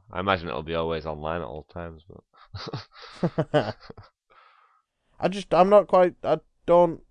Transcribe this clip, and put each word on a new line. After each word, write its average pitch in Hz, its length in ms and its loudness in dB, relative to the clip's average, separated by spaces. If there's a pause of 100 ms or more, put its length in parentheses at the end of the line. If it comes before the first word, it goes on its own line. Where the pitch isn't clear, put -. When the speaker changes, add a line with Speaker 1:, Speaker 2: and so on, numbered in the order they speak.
(120)
Speaker 1:
I 87 80 -6
imagine 92 280 -2
it'll 69 140 -8
be 82 140 -8
always 82 280 -4
online 78 360 -8
at 73 80 -10
all 76 160 -14
times, 85 440 -16
but - 1300 -10 (100)
<laughs> 107 240 -2 (1200)
Speaker 2:
<laughs> - 260 -20
I - 60 -2
just, 190 260 -6
I'm 180 160 6
not 202 200 6
quite, 185 340 4
I 156 160 0 (260)
don't 170 360 4 (100)